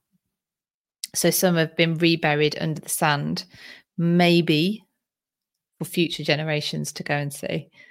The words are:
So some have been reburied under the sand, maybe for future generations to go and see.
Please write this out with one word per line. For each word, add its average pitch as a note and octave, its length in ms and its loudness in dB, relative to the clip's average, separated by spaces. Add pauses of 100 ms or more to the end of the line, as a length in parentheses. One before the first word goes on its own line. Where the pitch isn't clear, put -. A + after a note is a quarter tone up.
(1160)
So E3+ 160 2
some F3+ 240 2
have D#3+ 200 0
been E3 220 2
reburied D#3 640 2
under D#3+ 180 -4
the - 100 -14
sand, D3+ 560 -2 (520)
maybe E3+ 880 2 (920)
for E3 80 -8
future E3 380 -2
generations D3+ 680 -4
to - 100 -10
go D3 120 -4
and C#3+ 160 -4
see. - 380 -8 (200)